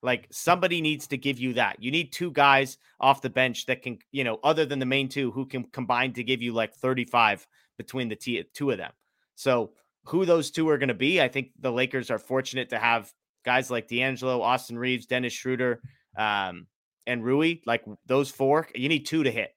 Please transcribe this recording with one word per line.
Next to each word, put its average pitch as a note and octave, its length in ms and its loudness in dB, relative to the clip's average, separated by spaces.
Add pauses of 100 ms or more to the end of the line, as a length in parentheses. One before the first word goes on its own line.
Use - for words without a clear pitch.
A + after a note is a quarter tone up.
Like, B2 280 -2
somebody F3 500 2
needs D3+ 280 -2
to C#3 100 -4
give C3+ 200 -2
you B2 160 -4
that. A2+ 280 0
You A#2+ 80 -4
need D#3 220 -4
two F3 180 -6
guys C#3 480 4 (220)
off C3+ 220 4
the C3 80 -4
bench B2+ 360 0
that B2+ 160 -2
can, A#2+ 160 -10 (140)
you C3+ 100 -4
know, A2+ 220 -2
other D#3 200 4
than C#3 140 -4
the C3 80 -2
main C3+ 220 0
two, C3+ 240 -2
who B2+ 140 -6
can B2+ 180 -6
combine B2 480 -2
to A#2+ 100 -8
give A#2+ 180 -2
you, A#2+ 120 -4
like, A2+ 220 -2
thirty-five A#2+ 720 2 (300)
between B2 320 -8
the G#2+ 80 -6
t-, A2+ 280 -6 (100)
two C#3 160 0
of G#2+ 80 2
them. F2 140 -10 (420)
So B2 380 2 (340)
who F3+ 200 0
those E3 240 4
two D#3+ 180 0
are D3 100 4
gonna B2+ 160 2
be, D3 260 2
I C3 80 4
think C3 300 -6
the C3 140 -2
Lakers B2+ 380 -2
are A2+ 80 0
fortunate C3 520 -4
to A#2 80 -4
have A#2 320 0 (320)
guys B2+ 280 0
like A#2 180 -4
D'Angelo, B2+ 540 -2
Austin A#2+ 360 0
Reaves, B2 280 -2
Dennis B2 260 -2
Schroeder, B2+ 500 -2 (340)
um, G2 500 -2 (400)
and A#2+ 180 -4
Rui. D#3+ 400 0
Like, A#2 200 0 (200)
those C3+ 260 0
four, D3 440 0
you B2+ 160 -2
need D#3 160 0
two D#3 160 0
to C3 80 2
hit. A2+ 260 -6